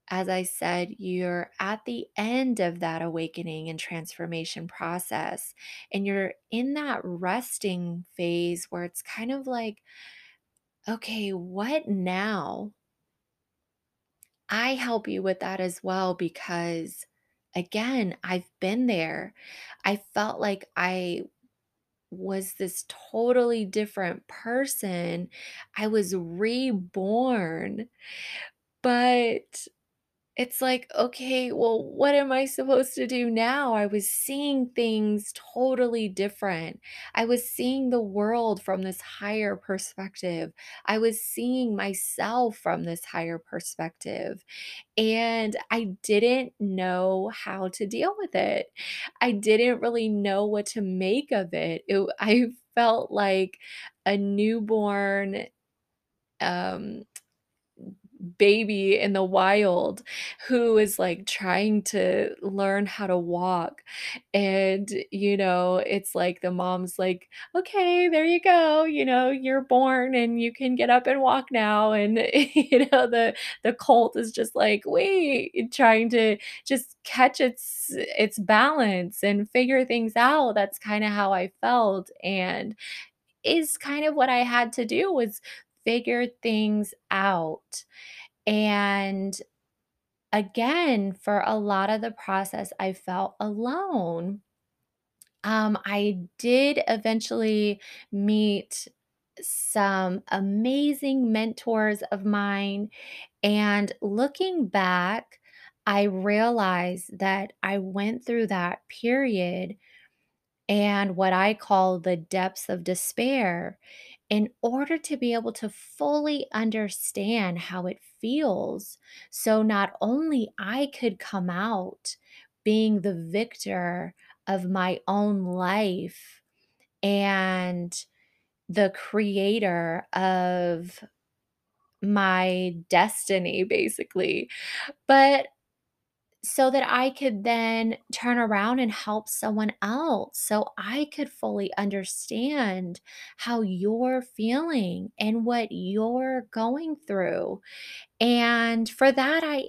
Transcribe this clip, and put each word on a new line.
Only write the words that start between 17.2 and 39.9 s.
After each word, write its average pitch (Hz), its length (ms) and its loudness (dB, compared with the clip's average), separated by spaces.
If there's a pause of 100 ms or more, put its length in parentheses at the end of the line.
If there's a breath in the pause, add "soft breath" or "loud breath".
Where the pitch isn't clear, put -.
again, 214 680 -2
I've 180 260 -6 (100)
been 226 280 0
there. 170 460 -2 (500 loud breath)
I 208 140 2 (160)
felt 214 260 -2
like 202 360 -4
I 180 480 -2 (880)
was 190 420 -8
this - 340 -8
totally 233 800 0
different 196 600 -4
person. 180 1040 -4 (480 loud breath)
I 214 100 -2
was 208 280 0
reborn. 202 1700 -2 (920 loud breath)
But 247 840 2 (720)
it's 247 240 -4
like, 254 340 -2
"Okay, 254 560 -2
well, 226 320 0
what 285 300 2
am 285 180 4
I 262 140 2
supposed 262 500 2
to 254 120 -4
do 240 240 0
now?" 240 420 0
I 208 140 2
was 202 220 -2
seeing 277 600 -2
things 214 640 0 (200)
totally 247 560 0
different. 185 680 -4 (360 loud breath)
I 226 100 2
was 240 240 0
seeing 262 400 -2
the 240 120 2
world 214 600 0
from 190 220 -4
this 190 180 -6
higher 208 540 -4
perspective. 190 960 -6 (320 loud breath)